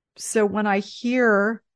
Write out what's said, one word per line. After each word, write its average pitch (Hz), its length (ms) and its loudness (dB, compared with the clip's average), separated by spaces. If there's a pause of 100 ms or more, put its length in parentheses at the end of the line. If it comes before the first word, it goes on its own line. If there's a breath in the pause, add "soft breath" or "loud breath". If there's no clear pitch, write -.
(160)
so - 280 -2
when 208 220 -2
I 202 140 0
hear 226 800 0 (140)